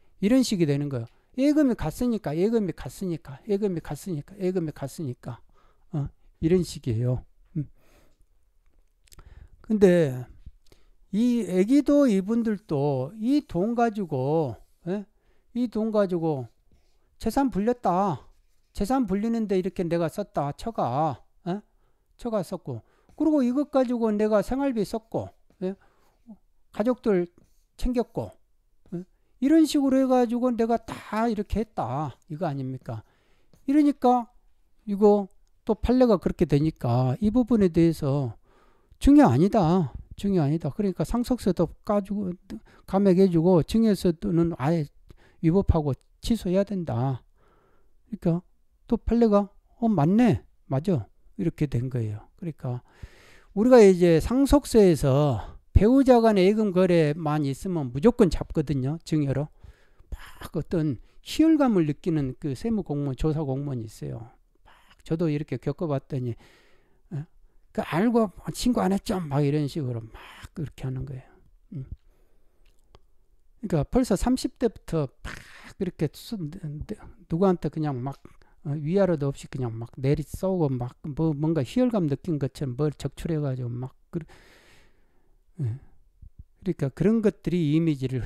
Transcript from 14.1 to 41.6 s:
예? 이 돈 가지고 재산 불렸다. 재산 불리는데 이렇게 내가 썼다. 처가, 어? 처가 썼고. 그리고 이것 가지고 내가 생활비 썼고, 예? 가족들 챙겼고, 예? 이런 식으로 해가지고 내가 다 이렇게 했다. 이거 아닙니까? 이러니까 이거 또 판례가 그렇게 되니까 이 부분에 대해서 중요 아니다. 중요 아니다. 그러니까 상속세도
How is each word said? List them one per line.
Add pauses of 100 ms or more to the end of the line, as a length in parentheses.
예? (480)
이
돈
가지고 (720)
재산
불렸다. (440)
재산
불리는데
이렇게
내가
썼다.
처가, (220)
어? (560)
처가
썼고. (340)
그리고
이것
가지고
내가
생활비
썼고, (340)
예? (960)
가족들 (500)
챙겼고, (640)
예? (360)
이런
식으로
해가지고
내가
다
이렇게
했다. (120)
이거
아닙니까? (640)
이러니까 (540)
이거 (380)
또
판례가
그렇게
되니까
이
부분에
대해서 (640)
중요
아니다. (220)
중요
아니다.
그러니까
상속세도 (160)